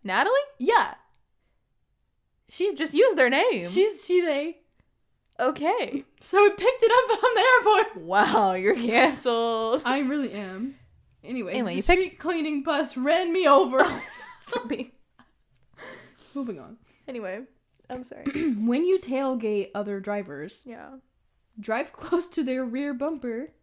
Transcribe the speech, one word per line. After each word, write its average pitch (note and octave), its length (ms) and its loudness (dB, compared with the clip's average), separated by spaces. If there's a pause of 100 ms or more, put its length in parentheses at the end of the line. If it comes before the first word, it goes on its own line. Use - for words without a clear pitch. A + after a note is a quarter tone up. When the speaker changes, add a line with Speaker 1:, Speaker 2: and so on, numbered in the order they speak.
Speaker 1:
Natalie? C4+ 340 2 (220)
Speaker 2:
Yeah. D4+ 340 2 (1600)
She F4+ 260 -4
Speaker 1:
Just D4 180 -6
use G#4 220 4
their B3+ 140 4
name. C#4 380 0
Speaker 2:
She's, F#4+ 380 0
she, F4+ 160 2
they. D#4 360 -4 (840)
Speaker 1:
Okay. D4 640 -2 (180)
Speaker 2:
So G4+ 220 2
we G#4 60 8
picked A#4 340 0
it A4 80 4
up B4 280 4
<laughs> - 0 -
from B4 140 2
the G4+ 80 4
airport. G#4+ 640 4
Speaker 1:
Wow, F#3+ 480 4
you're F#3+ 220 2
canceled. A#3 1120 0
Speaker 2:
I C4 140 0
really C#4 340 -4
am. G3+ 420 -10 (480)
Anyway, A3 300 -8
Speaker 1:
Anyway, A3 200 -2
Speaker 2:
the F3+ 40 -4
Speaker 1:
you F#3+ 60 -4
pick F4+ 160 4
Speaker 2:
street - 200 -4
cleaning D4+ 440 -4
bus D4 340 -4
ran E4 340 0
me F4+ 160 2
over. C4+ 320 6 (260)
Speaker 1:
<laughs> - 600 -10
Me. B3+ 240 -8 (1400)
Speaker 2:
Moving A#3 260 -8
on. - 160 -18 (320)
Speaker 1:
Anyway, A3 360 -10 (460)
I'm B3+ 140 -10
sorry. - 220 -18
Speaker 2:
<clears throat> C#4 320 -2
When A#3+ 260 0
you F#4 160 2
tailgate B3 760 -2
other G3+ 280 -6
drivers, F#3+ 640 -10
Speaker 1:
Yeah. B3+ 300 -18 (640)
Speaker 2:
drive A3 360 -4
<laughs> - 0 -
close F4 360 -2
to D#4+ 140 -4
their C4 220 -2
rear C4+ 280 -4
bumper. B3+ 580 -6 (120)